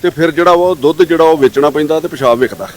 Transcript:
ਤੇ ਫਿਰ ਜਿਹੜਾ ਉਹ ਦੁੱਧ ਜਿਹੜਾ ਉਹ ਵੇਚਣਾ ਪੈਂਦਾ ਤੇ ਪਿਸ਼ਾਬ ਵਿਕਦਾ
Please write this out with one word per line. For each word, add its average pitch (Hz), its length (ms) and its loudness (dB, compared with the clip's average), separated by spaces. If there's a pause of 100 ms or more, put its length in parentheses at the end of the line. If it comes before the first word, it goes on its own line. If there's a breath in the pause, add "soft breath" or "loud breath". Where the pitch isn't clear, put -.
ਤੇ 175 80 -2
ਫਿਰ 165 220 -2
ਜਿਹੜਾ 170 200 2
ਉਹ 175 240 2
ਦੁੱਧ 156 280 0
ਜਿਹੜਾ 160 200 2
ਉਹ 160 140 4
ਵੇਚਣਾ 139 320 2
ਪੈਂਦਾ 151 300 -2
ਤੇ 165 80 -6
ਪਿਸ਼ਾਬ 127 320 -2
ਵਿਕਦਾ 98 380 -4